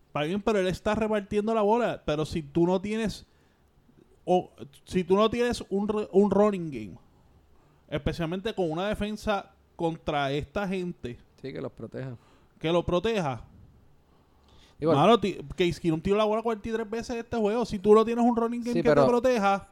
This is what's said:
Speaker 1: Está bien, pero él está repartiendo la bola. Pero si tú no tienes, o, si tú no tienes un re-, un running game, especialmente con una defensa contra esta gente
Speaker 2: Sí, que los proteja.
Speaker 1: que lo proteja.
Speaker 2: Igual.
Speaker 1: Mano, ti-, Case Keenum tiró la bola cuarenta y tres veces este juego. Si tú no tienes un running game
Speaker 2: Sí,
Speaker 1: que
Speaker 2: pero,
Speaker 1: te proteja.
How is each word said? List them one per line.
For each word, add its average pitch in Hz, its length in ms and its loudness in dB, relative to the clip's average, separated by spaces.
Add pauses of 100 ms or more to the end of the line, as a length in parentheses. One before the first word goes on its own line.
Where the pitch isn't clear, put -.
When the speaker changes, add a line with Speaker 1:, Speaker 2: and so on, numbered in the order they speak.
Speaker 1:
Está 147 160 -4
bien, 190 180 -2
pero 214 180 0
él 185 80 2
está 208 280 -2
repartiendo 214 580 -2
la 220 80 0
bola. 208 420 0
Pero 143 220 -2
si 170 160 -6
tú 151 240 0
no 185 160 2
tienes, 214 440 -6 (1000)
o, 180 240 0 (360)
si 180 180 -2
tú 180 120 2
no 214 140 4
tienes 240 400 -2
un 202 180 -2
re-, 214 240 -4
un 202 200 6
running 196 400 2
game, 107 260 -10 (920)
especialmente 165 680 -4
con 175 160 -2
una 180 160 -4
defensa 208 640 -4 (240)
contra 160 560 -2
esta 151 360 -4
gente 175 520 -6 (200)
Speaker 2:
Sí, 135 140 -12
que 156 80 -10
los 127 100 -8
proteja. 123 440 -12 (420)
Speaker 1:
que 160 140 -4
lo 170 120 2
proteja. 170 600 -2 (1400)
Speaker 2:
Igual. 156 180 2
Speaker 1:
Mano, 202 220 6
ti-, 196 180 -4 (180)
Case 175 240 0
Keenum 165 220 0
tiró 196 160 0
la 220 80 2
bola 214 160 0
cuarenta 226 260 -4
y 226 40 -6
tres 220 180 -6
veces 233 260 -8
este 233 220 -8
juego. 220 280 0
Si 208 140 -6
tú 208 140 6
no 220 120 8
tienes 233 180 0
un 240 120 4
running 233 260 0
game 240 120 -4
Speaker 2:
Sí, 170 100 2
Speaker 1:
que - 60 4
Speaker 2:
pero, 285 140 8
Speaker 1:
te 254 60 6
proteja. 226 640 2